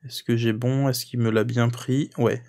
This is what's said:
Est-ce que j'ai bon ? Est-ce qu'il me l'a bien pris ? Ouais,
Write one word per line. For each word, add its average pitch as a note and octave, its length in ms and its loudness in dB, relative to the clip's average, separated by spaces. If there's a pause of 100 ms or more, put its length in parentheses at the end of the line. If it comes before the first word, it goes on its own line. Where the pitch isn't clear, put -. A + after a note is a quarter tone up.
Est-ce - 180 -12
que A#2+ 140 0
j'ai A#2 160 2
bon ? C3 360 0
Est-ce B2 160 -4
qu'il A#2+ 140 -6
me A2+ 100 2
l'a A2 140 2
bien A#2+ 260 2
pris ? C3 480 -2
Ouais, A#2 320 2